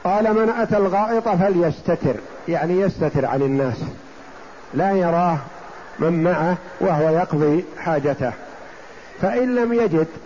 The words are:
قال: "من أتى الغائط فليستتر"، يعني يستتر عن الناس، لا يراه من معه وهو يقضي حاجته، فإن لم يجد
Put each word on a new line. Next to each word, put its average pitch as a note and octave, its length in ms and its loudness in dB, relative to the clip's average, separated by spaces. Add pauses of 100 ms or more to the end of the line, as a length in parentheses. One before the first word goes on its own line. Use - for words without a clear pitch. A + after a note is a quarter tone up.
قال: G#3+ 300 2
"من A3 160 4
أتى A3 280 0
الغائط G#3+ 520 2
فليستتر"، F3 840 2 (320)
يعني E3 320 2
يستتر D3+ 460 0
عن B2+ 160 0
الناس، C3+ 360 0 (960)
لا F#3 180 2
يراه F3 460 2 (640)
من D#3+ 240 2
معه E3+ 340 2 (220)
وهو D#3+ 300 2
يقضي D#3+ 560 2 (120)
حاجته، C#3 540 -2 (920)
فإن B3 340 0
لم A#3 180 2
يجد E3 340 2 (180)